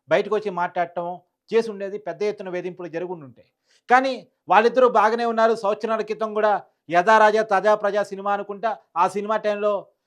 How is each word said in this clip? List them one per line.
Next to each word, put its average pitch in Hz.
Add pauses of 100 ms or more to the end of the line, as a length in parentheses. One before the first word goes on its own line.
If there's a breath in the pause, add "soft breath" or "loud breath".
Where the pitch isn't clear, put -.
బయటకు 196
వచ్చి 208
మాట్లాడటమో 175 (320)
చేసి 226
ఉండేది, 196
పెద్ద 170
ఎత్తున 202
వేధింపులు 180
జరిగి 170
ఉండుంటాయి. 147 (420)
కానీ 254 (220)
వాళ్ళిద్దరూ 233
బాగానే 220
ఉన్నారు. 226
సంవత్సరాల 214
క్రితం 214
కూడా 208 (280)
యథా 180
రాజా 214
తజా 208
ప్రజా 208
సినిమా 202
అనుకుంటా, 202 (200)
ఆ 180
సినిమా 208
టైంలో 208 (200)